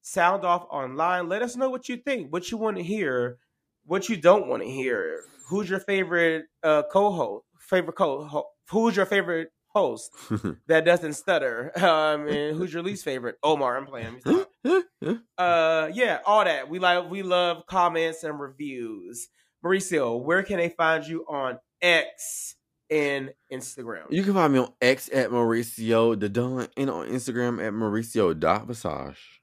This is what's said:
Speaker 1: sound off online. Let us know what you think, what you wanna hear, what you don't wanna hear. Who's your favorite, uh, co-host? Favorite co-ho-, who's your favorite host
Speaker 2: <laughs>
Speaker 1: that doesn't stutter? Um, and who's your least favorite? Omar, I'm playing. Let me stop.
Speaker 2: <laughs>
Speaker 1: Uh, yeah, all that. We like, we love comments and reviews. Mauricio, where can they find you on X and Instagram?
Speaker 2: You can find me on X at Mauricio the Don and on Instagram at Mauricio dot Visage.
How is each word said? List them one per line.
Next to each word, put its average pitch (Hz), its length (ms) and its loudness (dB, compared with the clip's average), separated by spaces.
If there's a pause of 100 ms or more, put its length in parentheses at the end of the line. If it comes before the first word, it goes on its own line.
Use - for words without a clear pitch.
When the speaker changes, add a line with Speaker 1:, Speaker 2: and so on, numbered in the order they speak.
Speaker 1:
sound 190 440 2
off 175 240 2
online. 160 600 -2
Let 202 120 -2
us 240 140 -6
know 262 140 -2
what 254 200 -8
you 247 80 -6
think, 240 340 -6
what - 200 -6
you 226 60 -6
wanna 208 260 -2
hear, 135 540 -2 (480)
what 190 240 -2
you 214 80 -2
don't 175 300 8
wanna 117 180 -4
hear. 120 580 -4 (260)
Who's 196 200 -2
your 190 100 -2
favorite, 170 680 2 (180)
uh, 151 280 4
co-host? 170 540 0 (140)
Favorite 170 360 -2
co-ho-, 151 520 -2 (220)
who's 220 260 2
your 190 100 4
favorite 170 440 0 (180)
host 135 440 -2 (280)
Speaker 2:
<laughs> - 280 -6
Speaker 1:
that 160 180 4
doesn't 170 280 2
stutter? 135 640 -2
Um, 156 520 2
and 151 300 -2
who's 170 160 -6
your 170 100 -6
least 196 200 -8
favorite? 127 400 -6
Omar, 139 340 2
I'm 139 80 -6
playing. 123 400 -12
Let 311 100 4
me 381 60 2 (220)
stop. 359 280 2
Speaker 2:
<laughs> - 20 -20 (440)
Speaker 1:
Uh, 160 560 2
yeah, 202 320 0
all 208 180 4
that. 143 260 0
We 175 100 -6
like, 180 300 2
we 196 140 -8
love 180 440 0
comments 165 580 0
and 151 120 -6
reviews. 123 920 -10 (340)
Mauricio, 160 580 0
where 175 220 2
can 190 140 -4
they 170 100 0
find 160 400 0
you 165 220 -8
on 135 280 -6 (240)
X - 760 0 (340)
and 143 420 -2 (200)
Instagram? 117 580 -12
Speaker 2:
You 185 140 0
can 196 100 2
find 165 180 4
me 131 80 6
on 117 220 -2
X 131 320 2
at 127 160 2
Mauricio 113 920 2
the 104 80 -2
Don 120 480 -2
and 139 140 -2
on 80 180 -6
Instagram 120 580 -4
at 110 60 -4
Mauricio 107 680 0
dot 85 300 2
Visage. 73 760 -10